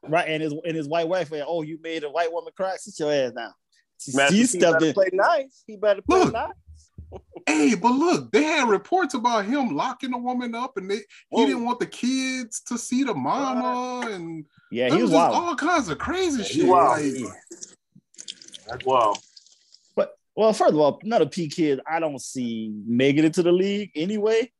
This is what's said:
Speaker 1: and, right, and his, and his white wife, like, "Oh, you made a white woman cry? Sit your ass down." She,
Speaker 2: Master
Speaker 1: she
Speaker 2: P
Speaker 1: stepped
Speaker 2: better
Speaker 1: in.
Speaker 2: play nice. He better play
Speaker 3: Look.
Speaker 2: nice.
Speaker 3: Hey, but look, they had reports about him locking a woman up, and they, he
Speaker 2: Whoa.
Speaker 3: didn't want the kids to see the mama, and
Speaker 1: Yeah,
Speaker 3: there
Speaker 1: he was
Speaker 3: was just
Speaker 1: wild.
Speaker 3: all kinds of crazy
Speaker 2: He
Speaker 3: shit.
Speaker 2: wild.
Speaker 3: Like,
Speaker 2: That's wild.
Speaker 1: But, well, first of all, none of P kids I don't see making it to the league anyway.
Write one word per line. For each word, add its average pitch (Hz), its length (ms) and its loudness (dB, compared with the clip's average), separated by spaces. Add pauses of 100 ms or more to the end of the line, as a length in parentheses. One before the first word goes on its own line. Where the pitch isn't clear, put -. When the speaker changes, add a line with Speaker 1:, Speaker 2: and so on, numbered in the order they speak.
Speaker 1:
and, 147 100 -8
right, 165 160 0
and 156 140 -4
his, 156 100 -4 (120)
and 165 120 -4
his 151 120 -6
white 165 200 -2
wife, 175 220 -2
like, 151 160 -8
"Oh, 170 160 -4
you 156 200 -10
made 160 220 -8
a 147 60 -6
white 165 220 -2
woman 165 240 -10
cry? 190 220 -4
Sit - 200 -18
your 147 140 0
ass 131 200 0
down." 117 200 -10 (480)
She, - 160 -12
Speaker 2:
Master 139 180 4
Speaker 1:
she 208 80 6
Speaker 2:
P 254 40 4
Speaker 1:
stepped 175 280 4
Speaker 2:
better 160 120 4
Speaker 1:
in. 151 80 2
Speaker 2:
play 190 180 2
nice. 269 540 0
He 220 100 -16
better 196 240 0
play 359 200 4
Speaker 3:
Look. 370 120 4
Speaker 2:
nice. 311 200 -6 (960)
Speaker 3:
Hey, 302 280 4
but 233 180 2
look, 262 400 0
they 233 100 4
had 302 260 0
reports 277 460 0
about 233 300 0
him 233 320 -2
locking 247 380 -4
a 247 40 -6
woman 247 360 -4
up, 247 240 -8
and 190 120 -8
they, 202 60 -2
he 226 80 -10 (240)
Speaker 2:
Whoa. 240 180 2
Speaker 3:
didn't 247 200 0
want 240 140 -4
the 170 60 -2
kids 262 760 -4
to 233 160 -8
see 254 260 -2
the 240 100 -4
mama, 247 960 -4
and 165 360 -10 (240)
Speaker 1:
Yeah, 123 180 -2
Speaker 3:
there 139 80 4
Speaker 1:
he 214 60 4
was 220 100 2
Speaker 3:
was 160 80 6
just 151 120 4
Speaker 1:
wild. 339 160 0
Speaker 3:
all 330 60 -2
kinds 294 360 0
of 139 80 -6
crazy 330 440 -2
Speaker 2:
He - 180 -2
Speaker 3:
shit. - 60 4
Speaker 2:
wild. 165 320 6
Speaker 3:
Like, 127 340 -4 (1300)
Speaker 2:
That's 127 180 -10
wild. 120 340 2 (760)
Speaker 1:
But, - 180 -2 (220)
well, 214 180 4
first 330 200 4
of 151 60 2
all, 147 260 4
none 214 180 2
of 143 80 0
P 165 180 -4
kids 143 400 0
I 165 120 -2
don't 147 200 -4
see 113 520 -6 (140)
making 139 380 4
it 165 100 4
to 185 80 2
the 170 100 4
league 196 420 0
anyway. 214 640 0